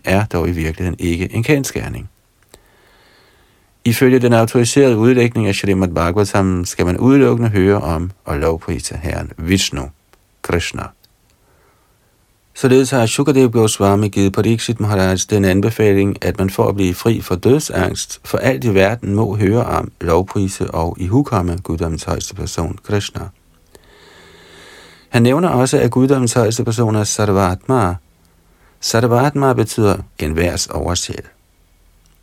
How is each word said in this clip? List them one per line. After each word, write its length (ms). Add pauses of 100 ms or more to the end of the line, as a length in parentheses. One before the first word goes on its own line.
er 200
dog 240
i 40
virkeligheden 460
ikke 340
en 100
kendsgerning. 680 (1700)
Ifølge 340
den 140
autoriserede 680
udlægning 480
af 80
Srimad 340
Bhagavatam 760
skal 220
man 120
udelukkende 520
høre 300
om 300 (140)
og 140
lovprise 640
Herren 360
Vishnu, 520 (520)
Krishna. 400 (1700)
Således 360
har 160
Shukadev 440
Goswami 580
givet 240
Pariksit 480
Maharaj 360 (140)
den 140
anbefaling, 800
at 140
man 120
for 180
at 60
blive 200
fri 260
for 140
dødsangst 880
for 140
alt 260
i 100
verden 400
må 220
høre 280
om, 360
lovprise 680
og 300
ihukomme 640
guddommens 420
højeste 300
person, 480
Krishna. 380 (1900)
Han 140
nævner 260
også, 300
at 120
guddommens 420
højeste 320
person 320
er 80
Sarvatma. 920 (840)
Sarvatma 720
betyder 440 (220)
enhvers 480
oversjæl. 580 (1000)